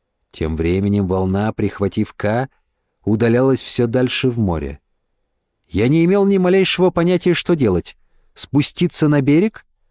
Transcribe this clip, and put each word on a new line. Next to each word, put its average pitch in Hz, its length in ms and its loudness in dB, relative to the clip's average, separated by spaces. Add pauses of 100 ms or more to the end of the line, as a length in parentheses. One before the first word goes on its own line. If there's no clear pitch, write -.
(300)
Тем 80 260 -6
временем 98 500 0
волна, 95 460 -2
прихватив 101 600 -4
К, 117 340 -4 (560)
удалялась 120 560 2
всё - 260 -2
дальше 127 440 -2
в 117 80 -4
море. 78 420 -4 (880)
Я 110 200 0
не 165 180 2
имел 196 180 2
ни 196 140 2
малейшего 180 520 2
понятия, 175 440 0
что - 200 -2
делать. 101 440 -2 (340)
Спуститься - 760 -2
на 147 120 4
берег? 156 460 2 (240)